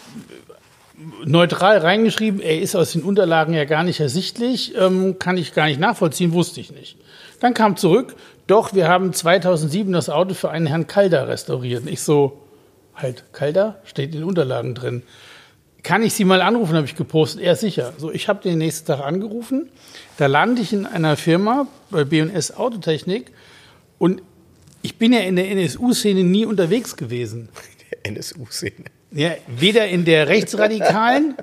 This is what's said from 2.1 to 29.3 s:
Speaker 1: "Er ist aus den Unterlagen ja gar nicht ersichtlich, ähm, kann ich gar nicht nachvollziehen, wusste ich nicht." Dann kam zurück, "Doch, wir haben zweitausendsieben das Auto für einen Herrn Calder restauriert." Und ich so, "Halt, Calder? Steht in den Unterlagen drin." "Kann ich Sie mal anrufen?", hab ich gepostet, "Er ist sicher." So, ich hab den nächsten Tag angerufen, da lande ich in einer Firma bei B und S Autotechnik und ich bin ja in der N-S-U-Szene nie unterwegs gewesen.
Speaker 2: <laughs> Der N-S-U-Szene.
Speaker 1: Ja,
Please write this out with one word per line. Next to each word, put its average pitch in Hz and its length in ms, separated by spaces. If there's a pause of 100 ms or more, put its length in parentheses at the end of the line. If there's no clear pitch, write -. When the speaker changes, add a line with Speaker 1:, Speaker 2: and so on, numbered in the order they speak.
Speaker 1:
"Er 160 200
ist 185 160
aus 165 160
den 156 120
Unterlagen 170 500
ja 151 120
gar 156 180
nicht 180 160
ersichtlich, 180 760
ähm, 185 440
kann 185 180
ich 165 160
gar 156 140
nicht 143 120
nachvollziehen, 175 540
wusste 165 260
ich - 120
nicht." 139 260 (420)
Dann 240 140
kam 220 240
zurück, 202 380 (320)
"Doch, 220 260
wir 180 140
haben 185 260
zweitausendsieben 180 800
das 165 160
Auto 175 240
für 170 160
einen 160 180
Herrn 156 200
Calder 165 400
restauriert." 123 560
Und 151 60
ich - 120
so, 143 400 (540)
"Halt, 127 360
Calder? 190 540
Steht 143 280
in 151 80
den - 40
Unterlagen 127 500
drin." 123 260 (800)
"Kann 196 220
ich 214 100
Sie 202 120
mal 185 180
anrufen?", 196 320
hab 156 100
ich - 100
gepostet, 156 460
"Er 175 120
ist - 80
sicher." 151 360
So, 151 140
ich - 160
hab 202 160
den 170 160
nächsten 160 260
Tag 139 140
angerufen, 220 720 (480)
da 143 100
lande 190 340
ich 180 120
in 196 120
einer 156 320
Firma 208 480 (240)
bei 151 140
B 151 180
und 160 80
S 185 260
Autotechnik 202 760 (640)
und 175 240 (640)
ich - 140
bin 247 160
ja 233 60
in 185 160
der 180 160
N-S-U-Szene 190 720
nie 190 200
unterwegs 202 540
gewesen. 117 520 (220)
Speaker 2:
<laughs> - 200
Der - 200
N-S-U-Szene. - 720 (260)
Speaker 1:
Ja, 156 200 (140)